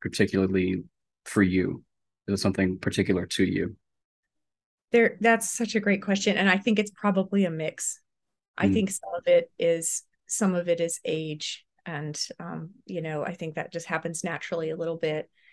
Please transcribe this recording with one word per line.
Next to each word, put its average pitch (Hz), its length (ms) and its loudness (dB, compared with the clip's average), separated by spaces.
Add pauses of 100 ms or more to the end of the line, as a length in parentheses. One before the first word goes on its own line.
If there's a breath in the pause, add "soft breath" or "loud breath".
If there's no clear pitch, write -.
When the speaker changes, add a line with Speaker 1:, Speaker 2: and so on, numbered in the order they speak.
Speaker 1:
particularly 95 840 0 (400)
for - 180 2
you? 90 400 2 (460)
Is 101 60 0
it 98 80 -2
something 95 360 0
particular 95 480 0
to - 180 0
you? 87 320 -2 (1160)
Speaker 2:
There, 233 280 6
that's 226 280 4
such - 260 -4
a 220 60 0
great 196 220 2
question. 196 340 2
And 190 140 4
I 185 80 6
think 208 200 2
it's 208 120 0
probably 196 540 0
a 175 60 0
mix. - 500 -6 (580)
I 190 80 2
Speaker 1:
Mm. 196 80 4
Speaker 2:
think 196 160 2
some - 240 -8
of 170 120 -6
it 170 300 6
is, 165 460 0 (240)
some 190 280 0
of 175 140 0
it 170 120 2
is 170 240 -2
age. 156 600 -4 (220)
And, 151 340 -6 (200)
um, 165 300 -10 (160)
you 180 140 -6
know, 156 240 -4
I 185 100 -4
think 160 200 -8
that 156 180 -8
just 165 140 -8
happens 165 380 -4
naturally 165 460 -4
a 160 60 -6
little 165 200 -4
bit. 156 340 -4 (220 soft breath)